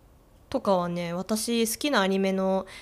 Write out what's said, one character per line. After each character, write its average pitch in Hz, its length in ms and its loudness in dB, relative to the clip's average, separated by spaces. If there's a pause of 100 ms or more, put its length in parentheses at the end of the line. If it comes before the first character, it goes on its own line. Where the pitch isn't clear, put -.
(480)
と - 120 -2
か 196 160 2
は 175 120 0
ね、 175 240 -4
私 220 560 0
好 226 100 -6
き 294 120 -2
な 247 100 4
ア 190 60 4
ニ 190 120 2
メ 190 140 2
の 190 340 0 (160)